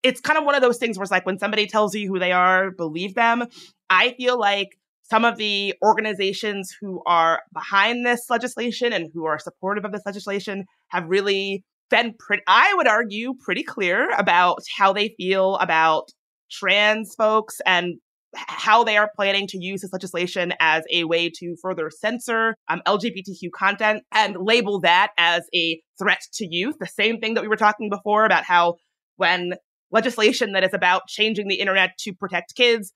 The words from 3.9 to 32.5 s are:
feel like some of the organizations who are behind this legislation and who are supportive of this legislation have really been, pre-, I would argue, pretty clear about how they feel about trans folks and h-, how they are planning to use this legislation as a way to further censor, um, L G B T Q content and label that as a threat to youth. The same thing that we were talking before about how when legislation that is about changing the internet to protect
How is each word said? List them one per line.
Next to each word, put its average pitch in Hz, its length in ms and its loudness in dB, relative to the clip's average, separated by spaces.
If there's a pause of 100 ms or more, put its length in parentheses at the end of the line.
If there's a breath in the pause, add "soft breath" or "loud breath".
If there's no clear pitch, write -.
feel 247 260 -2
like 202 380 -2 (240)
some 226 240 2
of 226 120 0
the 202 360 -2 (100)
organizations 196 960 -2
who 190 260 -10
are 165 360 2 (120)
behind 208 520 0
this 240 240 -2
legislation 240 640 -2
and 170 200 -4
who 160 120 -6
are 151 140 -2
supportive 196 460 -6
of 196 60 -8
this 196 140 -10
legislation 196 600 -8 (240)
have 175 180 -6
really 196 560 -2 (260)
been, 233 300 2
pre-, - 260 -4
I 247 300 6
would 311 120 2
argue, 226 520 -2
pretty 226 240 -4
clear 202 480 -2
about 180 480 4 (180)
how 196 160 4
they 208 240 -2
feel 190 380 2
about 160 540 2 (420)
trans 208 640 0
folks 220 500 0
and 175 300 2 (400)
h-, - 120 -12
how 226 360 2
they 214 140 2
are 214 180 2
planning 196 320 0
to 190 100 -12
use 185 240 -6
this 190 120 -12
legislation 180 680 -4
as 160 320 4
a 170 140 0
way 170 340 -2
to 175 220 -10
further 165 280 -6
censor, 226 680 -4 (120)
um, - 180 -4
L 202 120 2
G 214 120 -2
B 190 140 -10
T 190 120 -12
Q 175 140 -10
content 208 640 0
and 208 280 2
label 202 420 2
that 185 360 4
as 170 380 2
a 165 260 -2 (160)
threat 190 240 0 (120)
to 220 120 -8
youth. 180 340 -4
The 180 60 -8
same 220 340 -2
thing 226 140 -4
that 233 80 -2
we 214 60 -8
were 214 100 0
talking 214 320 0
before 208 360 0
about 185 180 2
how 175 320 2 (400)
when 175 380 -2 (360)
legislation 220 640 0
that 185 140 2
is 185 80 0
about 185 340 0
changing 208 400 -2
the 196 140 -2
internet 190 360 0
to 196 160 -10
protect 180 420 -8